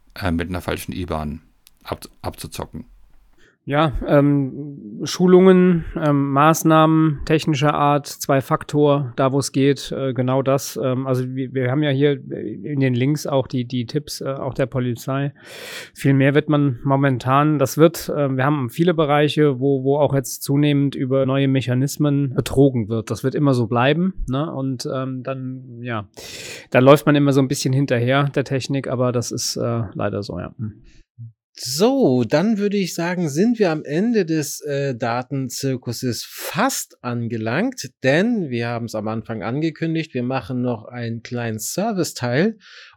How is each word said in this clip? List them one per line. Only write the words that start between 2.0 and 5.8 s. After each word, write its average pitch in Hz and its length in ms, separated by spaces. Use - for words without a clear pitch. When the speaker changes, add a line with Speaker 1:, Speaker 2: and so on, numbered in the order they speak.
Speaker 1:
abzuzocken. - 640
Speaker 2:
Ja, 143 280
ähm, 143 960
Schulungen, 180 800